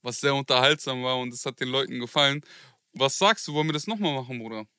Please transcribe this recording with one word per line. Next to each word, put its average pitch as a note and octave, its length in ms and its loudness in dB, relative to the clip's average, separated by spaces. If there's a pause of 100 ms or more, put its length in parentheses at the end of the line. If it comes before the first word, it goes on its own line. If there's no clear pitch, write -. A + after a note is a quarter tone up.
was A#2+ 180 -6
sehr C#3 140 4
unterhaltsam C3+ 640 2
war B2+ 160 -2
und B2 160 -4
es B2 140 -8
hat B2+ 120 -8
den C3 100 -4
Leuten B2+ 300 -2
gefallen. C#3+ 420 2 (520)
Was C3+ 240 0
sagst G#3 300 2
du, D3 80 -6
wollen D3+ 140 2
wir D3+ 40 0
das D3 140 -4
noch A3 100 -4
mal E3+ 160 0
machen, B2+ 240 -6
Bruder? A2 300 -10 (120)